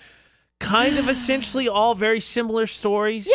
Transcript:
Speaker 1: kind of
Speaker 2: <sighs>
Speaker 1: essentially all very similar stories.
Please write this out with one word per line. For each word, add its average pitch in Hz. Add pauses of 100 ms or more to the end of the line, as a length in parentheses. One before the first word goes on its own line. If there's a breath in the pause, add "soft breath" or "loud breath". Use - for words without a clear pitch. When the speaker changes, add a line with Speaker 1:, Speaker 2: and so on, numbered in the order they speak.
(600 soft breath)
Speaker 1:
kind 247
of 277
Speaker 2:
<sighs> -
Speaker 1:
essentially 262
all 214
very 220
similar 220
stories. 208